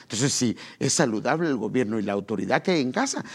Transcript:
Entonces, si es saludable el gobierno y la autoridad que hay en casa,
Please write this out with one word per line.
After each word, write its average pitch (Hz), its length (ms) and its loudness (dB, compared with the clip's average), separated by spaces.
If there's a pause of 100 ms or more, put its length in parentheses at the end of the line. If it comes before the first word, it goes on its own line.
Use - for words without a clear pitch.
Entonces, 123 300 0
si 113 240 2 (220)
es - 160 0
saludable 131 540 2
el 139 80 2
gobierno 110 420 0
y 107 40 0
la 101 120 0
autoridad 110 480 0
que - 80 0
hay 170 100 4
en 127 120 0
casa, 262 300 -2 (120)